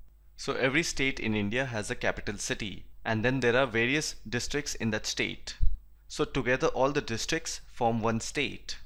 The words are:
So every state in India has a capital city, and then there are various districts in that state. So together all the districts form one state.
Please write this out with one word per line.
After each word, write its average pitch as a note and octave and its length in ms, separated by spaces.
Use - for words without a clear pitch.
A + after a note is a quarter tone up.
So - 160
every C3 300
state C3+ 360
in A2 160
India G#2+ 300
has A2+ 260
a B2+ 60
capital G2+ 400
city, G#2+ 480
and A2 200
then C3 160
there A#2+ 160
are C3+ 100
various A#2+ 500
districts B2 460
in A2+ 160
that G#2+ 160
state. - 500
So - 160
together B2+ 440
all C3 220
the C#3+ 100
districts - 640
form A#2 280
one A2+ 200
state. - 640